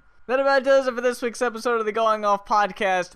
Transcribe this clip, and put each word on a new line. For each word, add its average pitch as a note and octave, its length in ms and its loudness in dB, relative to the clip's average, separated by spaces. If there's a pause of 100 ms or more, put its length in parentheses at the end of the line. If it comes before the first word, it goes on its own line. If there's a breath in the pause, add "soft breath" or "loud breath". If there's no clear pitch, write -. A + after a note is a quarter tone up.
(280)
That C4 120 0
about C4+ 240 2
does C4+ 240 4
it A#3+ 80 -4
for B3 40 -6
this B3 220 -2
week's A#3 180 -6
episode A#3 380 -2
of A3 80 -2
the G#3+ 60 -4
Going A3 320 0
Off G3+ 220 0
Podcast. G3 680 0